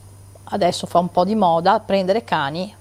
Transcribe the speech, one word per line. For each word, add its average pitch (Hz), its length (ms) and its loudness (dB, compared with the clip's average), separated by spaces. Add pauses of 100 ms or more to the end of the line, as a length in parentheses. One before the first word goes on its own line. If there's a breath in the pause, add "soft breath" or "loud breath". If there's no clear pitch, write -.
(460)
adesso 180 420 -2
fa - 120 2
un 175 120 -2
po' 180 140 2
di 208 100 -2
moda 185 440 2
prendere 196 440 -2
cani 160 580 -4